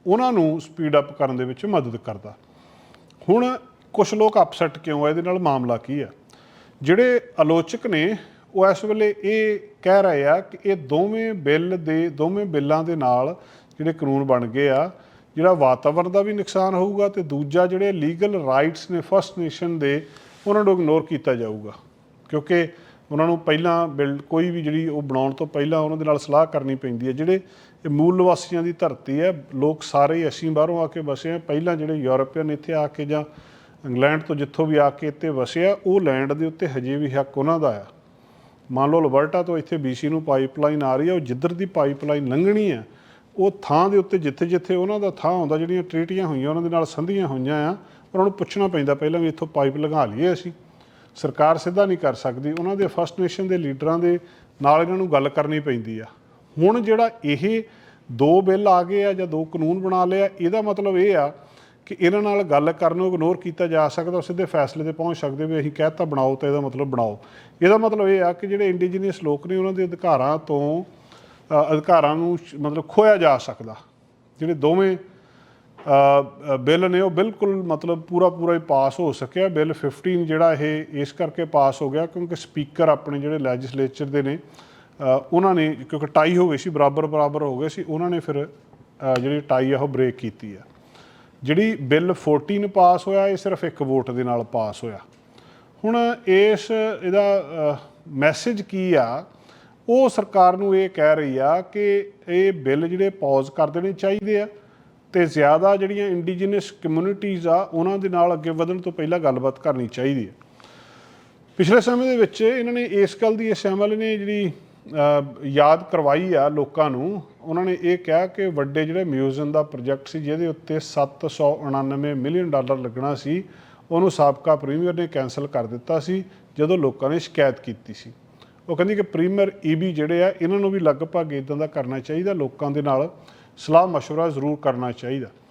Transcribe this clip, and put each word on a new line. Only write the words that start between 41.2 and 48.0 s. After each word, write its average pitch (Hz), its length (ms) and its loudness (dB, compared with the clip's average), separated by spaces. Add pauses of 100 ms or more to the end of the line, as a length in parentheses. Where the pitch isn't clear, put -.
ਜਿੱਧਰ 135 320 -4
ਦੀ 185 140 -6
ਪਾਈਪਲਾਈਨ 147 600 -2
ਲੰਘਣੀ 196 420 2
ਆ, 117 120 -4 (540)
ਉਹ 196 140 2 (120)
ਥਾਂ 165 260 2
ਦੇ 202 100 2
ਉੱਤੇ 190 200 0
ਜਿੱਥੇ-ਜਿੱਥੇ 170 560 -2
ਉਹਨਾਂ 196 260 -2
ਦਾ 196 100 -2
ਥਾਂ 160 200 -4
ਹੁੰਦਾ, 156 280 0
ਜਿਹੜੀਆਂ 175 240 -2
ਟ੍ਰੀਟੀਆਂ 180 440 -4
ਹੋਈਆਂ 139 240 -2
ਉਹਨਾਂ 165 120 -2
ਦੇ 170 60 -2
ਨਾਲ 165 180 0
ਸੰਧੀਆਂ 180 400 -4
ਹੋਈਆਂ 139 400 -2
ਆ, 170 40 -2 (440)